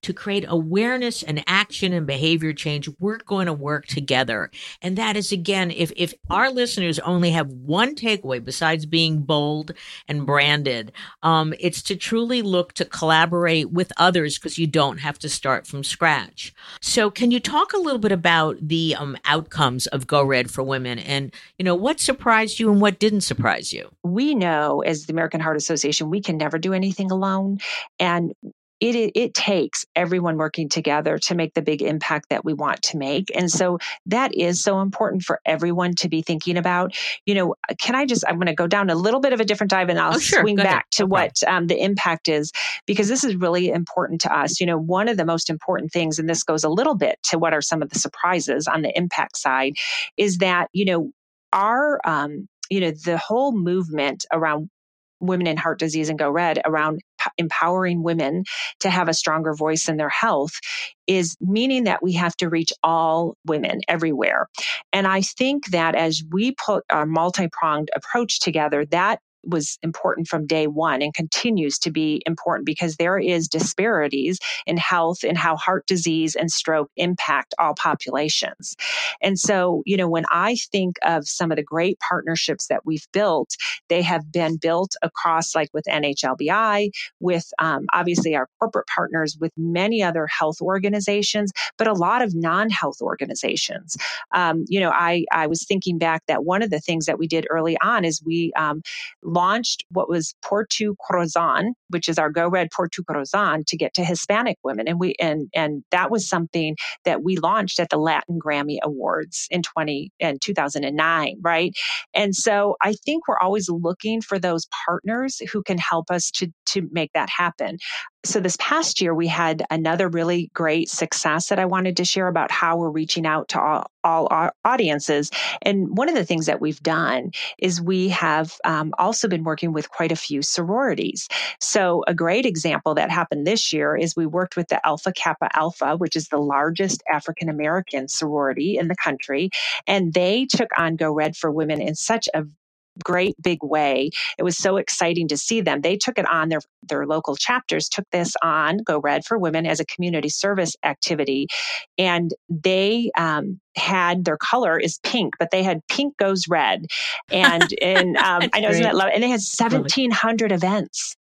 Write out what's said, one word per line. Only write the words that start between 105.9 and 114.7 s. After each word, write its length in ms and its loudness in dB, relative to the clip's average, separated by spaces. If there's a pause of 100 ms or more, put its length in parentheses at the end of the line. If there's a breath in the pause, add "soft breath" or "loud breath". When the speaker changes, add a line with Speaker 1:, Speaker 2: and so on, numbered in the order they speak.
Speaker 2:
that 180 2
was 180 -2
something 480 -2 (300 loud breath)
that 160 0
we 160 2
launched 420 0
at 120 0
the 60 2
Latin 460 0
Grammy 380 -2
Awards 720 -4
in 100 0
twenty, 580 -4
in 200 -2
two 160 -4
thousand 300 -2
and 120 -4
nine, 440 2
right? 300 2 (440 loud breath)
And 180 2
so 480 2
I 120 2
think 340 -4
we're 100 0
always 320 0
looking 520 -2
for 180 -4
those 260 -2 (220)